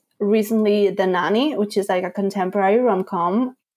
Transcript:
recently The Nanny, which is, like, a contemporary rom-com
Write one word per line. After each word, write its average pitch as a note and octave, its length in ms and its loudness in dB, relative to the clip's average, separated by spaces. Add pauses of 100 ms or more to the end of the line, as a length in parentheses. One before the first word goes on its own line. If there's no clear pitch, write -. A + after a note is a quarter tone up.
(200)
recently G#3 680 2
The F#3+ 160 -2
Nanny, G3+ 500 0
which G#3 220 -2
is, G3 120 -2
like, F#3 140 0
a F3+ 60 -4
contemporary G3 720 0
rom-com G3 760 0 (220)